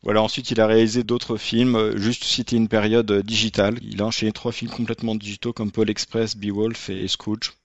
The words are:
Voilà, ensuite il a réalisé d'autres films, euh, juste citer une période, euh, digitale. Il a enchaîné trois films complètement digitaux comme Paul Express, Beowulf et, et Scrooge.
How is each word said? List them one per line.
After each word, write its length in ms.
Voilà, 200
ensuite 260
il 100
a 60
réalisé 380
d'autres 340
films, 380
euh, 200
juste 280
citer 320
une 120
période, 440
euh, 100
digitale. 640
Il 180
a 60
enchaîné 240
trois 200
films 200
complètement 420
digitaux 400
comme 160
Paul 220
Express, 440
Beowulf 540
et, 140
et 40
Scrooge. 460